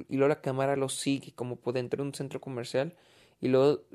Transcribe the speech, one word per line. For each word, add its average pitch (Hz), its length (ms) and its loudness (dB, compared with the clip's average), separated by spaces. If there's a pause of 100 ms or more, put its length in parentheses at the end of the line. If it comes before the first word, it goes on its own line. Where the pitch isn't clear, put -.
y 135 100 -4
luego 135 120 4
la 147 120 0
cámara 135 340 0
lo 135 140 -2
sigue - 440 -4
como 123 220 -8
por 123 180 -4
dentro 127 300 -2
de 143 60 -4
un 135 40 -10
centro 135 260 -8
comercial 131 560 -4 (460)
y - 60 0
luego 135 340 6 (140)